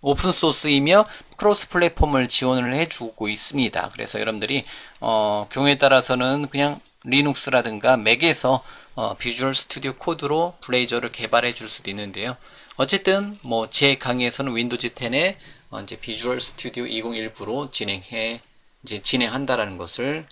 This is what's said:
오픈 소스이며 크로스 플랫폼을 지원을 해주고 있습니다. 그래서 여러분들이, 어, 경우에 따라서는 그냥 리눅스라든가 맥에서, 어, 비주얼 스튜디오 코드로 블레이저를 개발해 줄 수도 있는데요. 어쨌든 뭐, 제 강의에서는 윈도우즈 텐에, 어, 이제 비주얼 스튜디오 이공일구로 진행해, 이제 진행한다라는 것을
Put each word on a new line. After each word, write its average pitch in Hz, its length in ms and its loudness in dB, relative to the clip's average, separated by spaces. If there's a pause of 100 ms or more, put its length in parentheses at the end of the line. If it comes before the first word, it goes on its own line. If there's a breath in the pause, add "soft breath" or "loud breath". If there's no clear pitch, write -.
오픈 143 280 2
소스이며 151 720 4 (320 loud breath)
크로스 208 340 2
플랫폼을 151 580 2
지원을 127 480 0
해주고 123 520 -4
있습니다. 107 640 -2
그래서 110 280 -6
여러분들이, 110 440 -2 (360 loud breath)
어, 107 500 0
경우에 139 280 2
따라서는 131 720 4
그냥 143 300 0 (240)
리눅스라든가 127 920 2
맥에서, 127 640 4 (320 loud breath)
어, 107 200 -4
비주얼 123 420 -4
스튜디오 135 400 -6
코드로 160 640 -2
블레이저를 120 500 0
개발해 120 440 0
줄 110 140 -10
수도 - 220 -10
있는데요. 101 460 -8 (400 loud breath)
어쨌든 196 680 0
뭐, 113 260 -4
제 139 300 4
강의에서는 123 560 -2
윈도우즈 120 400 -4
텐에, 143 440 -2 (320 loud breath)
어, 110 100 -12
이제 - 160 -12
비주얼 120 440 -6
스튜디오 - 460 -8
이공일구로 113 840 -6
진행해, 110 720 -6 (420)
이제 104 160 -8
진행한다라는 120 800 0
것을 135 540 -6